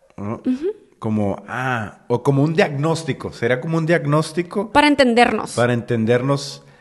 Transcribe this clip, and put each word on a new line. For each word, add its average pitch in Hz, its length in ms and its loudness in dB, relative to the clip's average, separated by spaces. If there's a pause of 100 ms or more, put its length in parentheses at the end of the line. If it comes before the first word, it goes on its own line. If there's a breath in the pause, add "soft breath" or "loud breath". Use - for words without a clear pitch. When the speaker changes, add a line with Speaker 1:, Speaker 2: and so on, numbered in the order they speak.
(180)
Speaker 1:
¿no? 107 160 -6 (100)
Speaker 2:
Ujú. 277 280 -2 (260)
Speaker 1:
Como, 107 480 -2
ah, 120 640 -6
o 117 140 0
como 139 200 2
un 156 120 0
diagnóstico. 151 800 -2
Sería 123 280 0
como 160 180 -2
un 160 80 0
diagnóstico 165 840 0
Speaker 2:
Para 294 160 4
entendernos. 240 680 2
Speaker 1:
para 120 200 2
entendernos 120 880 0 (180 soft breath)